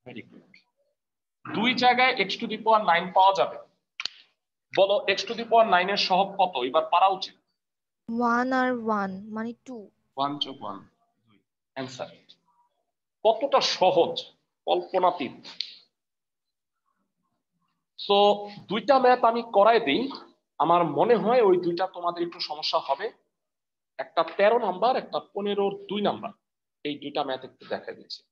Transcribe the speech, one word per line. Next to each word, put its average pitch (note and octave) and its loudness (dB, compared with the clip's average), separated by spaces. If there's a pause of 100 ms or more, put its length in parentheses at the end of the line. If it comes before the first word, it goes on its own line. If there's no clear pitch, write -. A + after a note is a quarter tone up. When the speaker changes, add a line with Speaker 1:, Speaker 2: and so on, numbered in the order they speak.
Speaker 1:
Very A#2 -16
good। - -20 (1040)
দুই A#3+ 0 (120)
জায়গায় B3 4 (140)
x - -12 (100)
to A#3 -6
the - -8
power A3 4 (100)
nine E3+ 2 (100)
পাওয়া F#3+ 6
যাবে, - 0 (1200)
বলো G3 4 (200)
x - -6 (100)
to A#3 -8
the A#3 -8
power A3+ 6
nine F#3 2
এর G3 -2
সহগ F#3+ 2 (100)
কত? F#3 0 (140)
এবার D#3 0
পারা F#3 4 (100)
উচিত। - -12 (840)
Speaker 2:
ওয়ান A#3+ 0 (140)
আর B3+ 0 (160)
ওয়ান G3+ -2 (240)
মানে A3+ -8 (160)
টু। B3+ -16 (400)
Speaker 1:
ওয়ান C#3 -2 (120)
যোগ C3+ -10
ওয়ান, G2+ -10 (480)
দুই। G#2 -20 (360)
Answer। B2+ -12 (1160)
কতটা C#4 2 (180)
সহজ, E3+ 4 (540)
কল্পনাতীত। F3 0 (2750)
So G3+ 2 (520)
দুইটা A3+ 2
math B3 6 (100)
আমি A#3 -4 (160)
করায় A3 6
দিই, E3 0 (600)
আমার E3+ 4 (160)
মনে A3 4
হয় A#3+ 2
ওই F3+ 6 (100)
দুইটা F3 -2 (100)
তোমাদের E3+ -6
একটু F3 -14 (100)
সমস্যা D#3 -4
হবে। F#3 -4 (960)
একটা - -4 (160)
তেরো G#3+ 4 (100)
নাম্বার, F#3 0
একটা - -8 (140)
পনেরোর G3+ -2 (160)
দুই G3+ -4
নাম্বার, G#2+ -6 (560)
এই D3 -6
দুইটা D3 -8
math B2+ -8
একটু - -20 (100)
দেখা F#2+ -10
দিচ্ছি। - -20 (100)